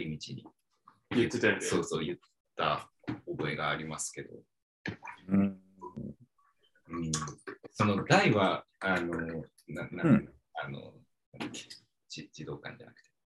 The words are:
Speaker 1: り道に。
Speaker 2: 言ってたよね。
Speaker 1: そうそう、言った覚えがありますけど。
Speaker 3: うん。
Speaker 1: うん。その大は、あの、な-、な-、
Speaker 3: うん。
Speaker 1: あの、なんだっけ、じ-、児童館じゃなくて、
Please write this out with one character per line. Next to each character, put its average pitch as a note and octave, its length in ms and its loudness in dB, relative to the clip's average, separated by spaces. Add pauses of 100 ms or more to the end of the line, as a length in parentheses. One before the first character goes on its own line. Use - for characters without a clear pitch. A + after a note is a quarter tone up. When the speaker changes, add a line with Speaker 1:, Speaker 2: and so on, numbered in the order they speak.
Speaker 1:
り D#2 140 -6
道 - 160 -10
に。 - 120 -14 (680)
Speaker 2:
言 A#2 160 4
っ - 20 0
て A#2+ 100 -2
た A2+ 80 4
よ G2+ 80 4
ね。 - 60 -6
Speaker 1:
そ - 180 2
う E2 40 0
そ D#2 180 -2
う、 D#2 40 -4
言 C#2+ 100 -4
っ - 20 -16 (380)
た D2+ 340 -2 (380)
覚 D2+ 240 -4
え D2+ 40 -4
が D2+ 140 -2
あ D2+ 60 0
り D#2 100 -6
ま D#2 140 -8
す - 120 -6
け - 120 -12
ど。 - 200 -18 (840)
Speaker 3:
う G2 80 4
ん。 G2 240 2 (1300)
Speaker 1:
う E2+ 120 -8
ん。 D#2+ 120 -2 (600)
そ G#2 140 2
の G2 180 4
大 F3+ 300 6
は、 F#2 320 4 (140)
あ F#2 200 2
の、 E2 460 -4 (220)
な-、 E2 240 -8
な-、 F2 120 -6
Speaker 3:
う E3+ 40 6
ん。 - 260 6 (200)
Speaker 1:
あ C#2 160 -6
の、 - 240 -12 (400)
な - 40 -18
ん - 20 -12
だ - 80 -4
っ - 40 -6
け、 - 160 -12 (420)
じ-、 - 240 -12
児 D#2 120 -12
童 D2 120 -8
館 - 200 -14
じ - 60 -18
ゃ - 40 -20
な - 60 -20
く - 80 -20
て、 - 80 -20 (260)